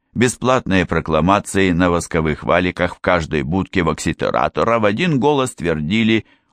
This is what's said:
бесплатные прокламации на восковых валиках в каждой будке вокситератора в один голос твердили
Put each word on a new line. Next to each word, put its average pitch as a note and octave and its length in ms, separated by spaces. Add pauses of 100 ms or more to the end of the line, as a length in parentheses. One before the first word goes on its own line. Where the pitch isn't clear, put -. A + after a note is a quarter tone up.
(140)
бесплатные A#2 720
прокламации F2 880
на F2 180
восковых D#2 540
валиках F2 520
в - 40
каждой D#2 420
будке F2 400
вокситератора D#2+ 960
в G#2+ 60
один C#3 340
голос C3+ 360
твердили F#2+ 720 (260)